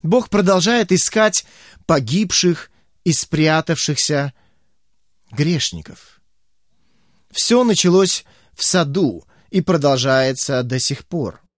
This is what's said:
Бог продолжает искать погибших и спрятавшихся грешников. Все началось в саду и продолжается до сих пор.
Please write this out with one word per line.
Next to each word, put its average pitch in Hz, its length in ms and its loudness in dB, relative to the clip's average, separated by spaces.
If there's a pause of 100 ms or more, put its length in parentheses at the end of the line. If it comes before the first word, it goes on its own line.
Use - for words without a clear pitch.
Бог 220 260 0
продолжает 196 640 2
искать - 540 0 (400)
погибших 165 840 0 (340)
и 165 100 0
спрятавшихся 151 1200 -2 (960)
грешников. 127 880 -6 (1080)
Все 247 340 2
началось 185 600 2 (260)
в - 100 -10
саду 147 600 -2 (260)
и 190 100 0
продолжается 135 1040 0
до 127 160 -4
сих - 260 -6
пор. 160 340 -6 (180)